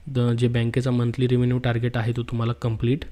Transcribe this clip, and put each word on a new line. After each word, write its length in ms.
द-, 320
जे 80
बँकेचा 440
मंथली 360
रेव्हेन्यू 300
टार्गेट 400
आहे 200
तो 60
तुम्हाला 300
कंप्लीट 580